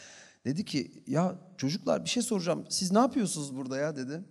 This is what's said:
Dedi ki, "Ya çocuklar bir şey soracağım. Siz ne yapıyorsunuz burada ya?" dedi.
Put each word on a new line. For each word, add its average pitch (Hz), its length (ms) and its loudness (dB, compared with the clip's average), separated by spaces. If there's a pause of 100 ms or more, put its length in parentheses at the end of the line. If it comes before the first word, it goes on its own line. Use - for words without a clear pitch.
(440)
Dedi 147 200 0
ki, - 420 -4
"Ya 175 280 2 (220)
çocuklar 165 480 0
bir 165 60 -4
şey 247 120 2
soracağım. 175 460 0
Siz 185 240 0
ne 202 60 8
yapıyorsunuz 190 580 2
burada 131 220 -4
ya?" 151 180 -2
dedi. 135 240 -6 (100)